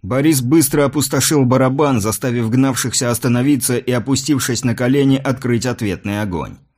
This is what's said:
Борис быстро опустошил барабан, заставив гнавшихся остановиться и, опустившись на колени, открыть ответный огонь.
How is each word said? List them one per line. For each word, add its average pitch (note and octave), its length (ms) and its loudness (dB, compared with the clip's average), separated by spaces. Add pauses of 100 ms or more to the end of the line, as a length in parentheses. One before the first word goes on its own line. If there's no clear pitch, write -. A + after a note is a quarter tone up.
Борис C3+ 380 0
быстро D3 420 2
опустошил C#3 600 0
барабан, C3 520 2
заставив A2+ 520 -2
гнавшихся B2 600 0
остановиться B2 680 0
и, - 120 -4
опустившись B2+ 720 -2
на A#2+ 120 0
колени, C3+ 420 2
открыть A#2+ 480 -2
ответный G#2 560 -4
огонь. D#2+ 380 -6 (200)